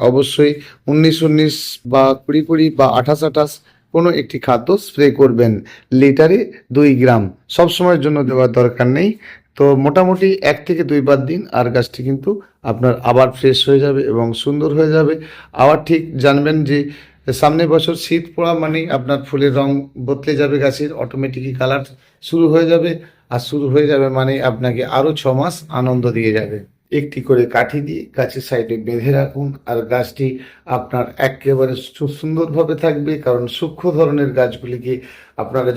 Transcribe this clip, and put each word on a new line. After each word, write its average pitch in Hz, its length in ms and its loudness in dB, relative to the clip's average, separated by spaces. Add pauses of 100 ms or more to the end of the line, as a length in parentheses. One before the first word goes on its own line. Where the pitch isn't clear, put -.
অবশ্যই 139 440 2 (380)
উনিশ 156 360 2
উনিশ 151 300 2 (360)
বা 135 100 6 (200)
কুড়ি 151 240 0
কুড়ি 160 200 2 (120)
বা 135 80 6 (120)
আঠাশ 147 300 0
আঠাশ 147 220 0 (440)
কোনো 170 140 2 (120)
একটি 135 160 -8 (100)
খাদ্য 123 220 2 (180)
স্প্রে 143 200 2 (140)
করবেন 120 320 4 (480)
লিটারে 156 380 6 (380)
দুই 147 140 6 (120)
গ্রাম, 120 200 4 (340)
সব 170 200 4
সময়ের 180 280 2
জন্য 151 140 0 (100)
দেওয়ার 127 300 2
দরকার 123 300 2 (100)
নেই। 196 120 2 (480)
তো 139 80 6 (180)
মোটামুটি 185 440 2 (220)
এক 139 160 -2
থেকে 170 240 -2
দুইবার 139 300 2 (100)
দিন, 175 100 -4 (180)
আর 120 80 2 (100)
গাছটি - 320 -2
কিন্তু 139 220 -2 (400)
আপনার 120 240 0 (160)
আবার 127 180 6 (100)
ফ্রেশ 135 200 2 (100)
হয়ে 139 160 4
যাবে 139 160 0 (120)
এবং 117 140 0 (180)
সুন্দর 147 340 -2
হয়ে 156 180 2
যাবে। 156 180 2 (480)
আবার 151 160 6 (100)
ঠিক 165 140 2 (220)
জানবেন 143 320 2 (140)
যে 147 80 2 (640)
সামনের 156 340 2
বছর 160 200 2 (100)
শীত 165 200 -2 (100)
পড়া 170 180 -2 (100)
মানেই 160 240 -4 (100)
আপনার 135 320 -2
ফুলের 139 300 0
রং 139 100 0 (380)
বদলে 139 340 -4
যাবে, 143 240 0
গাছের 143 260 -2 (120)
অটোমেটিকই 131 580 -8
কালার 135 240 -2 (440)
শুরু 165 240 2
হয়ে 165 200 2
যাবে, 170 180 2 (440)
আর 123 160 -4
শুরু 143 220 -4
হয়ে 147 200 4
যাবে 139 140 2 (120)
মানে 135 160 0 (160)
আপনাকে 120 320 -4 (160)
আরও 147 120 2 (100)
ছ - 20 -16 (160)
মাস 165 160 -2 (260)
আনন্দ 127 240 -2 (140)
দিয়ে 110 200 0
যাবে। 104 200 -6 (400)
একটি 143 300 -8
করে 123 140 4 (120)
কাঠি 123 340 0
দিয়ে - 140 -10 (140)
গাছের 131 320 -4
সাইডে 113 260 -4 (120)
বেঁধে 120 240 -4 (100)
রাখুন, 139 280 -6 (220)
আর 117 80 -2 (140)
গাছটি 131 340 -4 (500)
আপনার 127 300 -4 (220)
একেবারে 135 460 -2 (200)
সু-, 147 240 -6
সুন্দরভাবে 156 560 -2 (100)
থাকবে। 147 280 -2 (120)
কারণ 123 200 0 (120)
সূক্ষ্ম - 280 -8 (140)
ধরনের 143 400 0
গাছগুলিকে 123 560 -4 (480)
আপনারা 123 340 -2